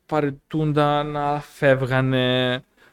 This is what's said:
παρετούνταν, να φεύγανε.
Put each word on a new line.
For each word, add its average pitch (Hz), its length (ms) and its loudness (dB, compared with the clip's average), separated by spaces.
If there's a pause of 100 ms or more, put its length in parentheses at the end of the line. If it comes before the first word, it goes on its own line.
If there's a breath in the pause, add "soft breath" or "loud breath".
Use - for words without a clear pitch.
παρετούνταν, 147 1000 0
να 147 340 -4
φεύγανε. 131 1200 0 (280 soft breath)